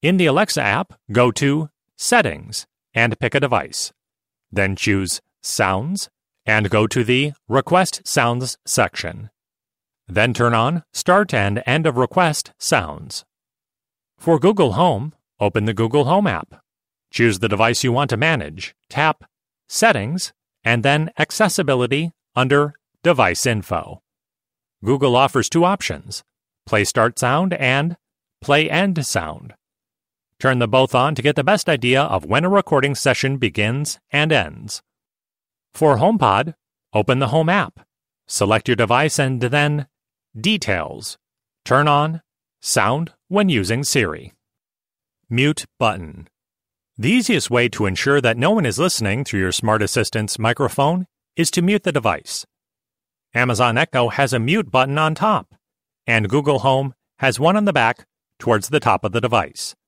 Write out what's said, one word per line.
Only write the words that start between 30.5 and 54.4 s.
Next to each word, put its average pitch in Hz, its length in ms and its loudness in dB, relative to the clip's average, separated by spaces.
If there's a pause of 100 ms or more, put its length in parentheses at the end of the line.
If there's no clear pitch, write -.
them 117 120 0
both 131 220 4
on 135 220 2
to 123 60 -8
get 143 160 0
the 143 60 -2
best 185 260 0
idea 131 320 2
of 95 240 -2
when 113 180 0
a 180 60 0
recording 143 460 2
session 135 420 0
begins 117 600 -2 (140)
and 151 180 0
ends. 104 520 -4 (920)
For 147 240 4
HomePod, 139 580 2 (360)
open 117 280 2
the 131 100 0
Home 156 180 2
app. 170 320 -2 (480)
Select 107 400 0
your 123 80 2
device 120 440 0
and 131 200 -2
then 147 480 -2 (500)
Details. 107 800 -4 (460)
Turn 143 240 2
on 151 360 0 (360)
Sound 127 540 -2 (160)
when 196 180 2
using 117 380 0
Siri. 90 480 -2 (960)
Mute 135 340 0 (160)
button. 90 480 -4 (680)
The 120 140 0
easiest 226 380 0
way 120 200 2
to - 160 -4
ensure 139 340 0
that 120 160 0
no 135 160 2
one 214 140 0
is 113 140 -4
listening 127 440 -2
through 104 160 -4
your 92 140 0
smart 107 280 0
assistant's 107 560 -2
microphone 139 680 -2 (320)
is 165 140 0
to 180 100 -2
mute 196 220 0
the 175 100 -2
device. 110 520 -4 (880)
Amazon 120 440 0
Echo 127 320 0
has 135 240 0
a 127 60 0
mute 147 320 -2